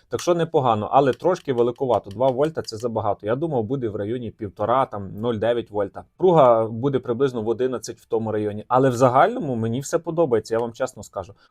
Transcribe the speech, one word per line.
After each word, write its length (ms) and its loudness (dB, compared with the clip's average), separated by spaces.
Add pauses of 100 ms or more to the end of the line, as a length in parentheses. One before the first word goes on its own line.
Так 120 -4
що 140 2
непогано, 580 0
але 200 6
трошки 400 -2
великувато. 580 0
Два 180 0
вольта 340 -2
це 140 -12
забагато. 500 -4
Я 100 0
думав, 280 -2
буде 240 -4
в 80 -6
районі 340 -6
півтора, 560 -2
там, 300 -10
нуль 180 -2
дев'ять 360 -2
вольта. 340 -4 (120)
Пруга 500 6
буде 320 -2
приблизно 440 -2
в 60 -2
одинадцять 500 -4
в 60 -20
тому 280 -4
районі. 360 -4
Але 220 4
в 60 -4
загальному 600 2
мені 240 -2
все 180 -4
подобається, 560 0
я 60 0
вам 120 -4
чесно 300 -6
скажу. 320 -12 (160)